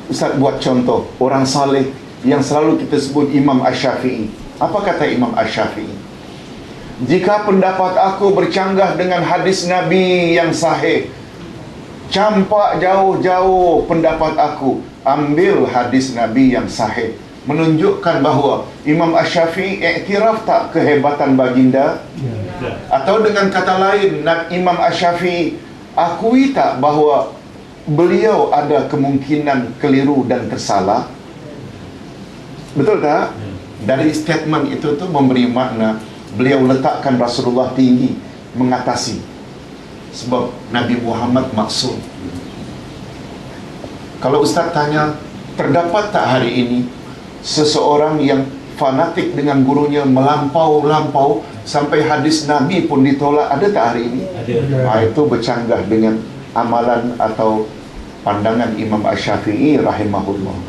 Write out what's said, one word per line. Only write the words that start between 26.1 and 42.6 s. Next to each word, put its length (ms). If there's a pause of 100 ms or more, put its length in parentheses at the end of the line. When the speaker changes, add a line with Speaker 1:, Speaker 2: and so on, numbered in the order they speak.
Speaker 1:
tak 240
bahawa 560 (480)
beliau 640
ada 400
kemungkinan 880
keliru 480
dan 240
tersalah? 560 (1700)
Betul 320
tak? 320
Speaker 2:
Ya. 160 (400)
Speaker 1:
Dari 240
statement 560
itu 240
tu 160
memberi 320
makna 560 (400)
beliau 240
letakkan 560
Rasulullah 560
tinggi 400 (400)
mengatasi. 640 (960)
Sebab 320 (240)
Nabi 300
Muhammad 500
maksum. 480 (2250)